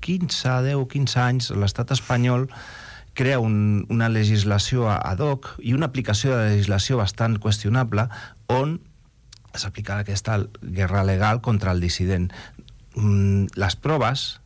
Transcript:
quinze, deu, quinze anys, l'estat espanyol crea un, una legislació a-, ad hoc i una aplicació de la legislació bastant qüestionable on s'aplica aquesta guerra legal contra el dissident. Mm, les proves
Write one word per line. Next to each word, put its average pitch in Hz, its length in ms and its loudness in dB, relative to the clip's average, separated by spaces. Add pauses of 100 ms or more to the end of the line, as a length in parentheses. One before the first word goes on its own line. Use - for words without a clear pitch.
quinze, 165 540 -2 (100)
deu, 139 240 0
quinze 135 320 0
anys, 123 360 0
l'estat 101 400 0
espanyol 123 500 0 (680)
crea 131 280 0
un, 104 480 2
una 113 200 2
legislació 107 800 2
a-, 98 200 0
ad 92 120 -2
hoc 139 360 -4
i - 160 -2
una 147 160 0
aplicació 127 420 0
de 127 60 2
la 107 160 2
legislació 101 480 2
bastant 113 400 0
qüestionable 110 680 0 (400)
on 139 280 0 (760)
s'aplica 104 460 -6
aquesta 101 400 -2 (220)
guerra 95 420 0
legal 98 380 2
contra 101 340 2
el 87 80 2
dissident. 90 480 0 (640)
Mm, 98 640 4
les 95 160 0
proves 135 720 -2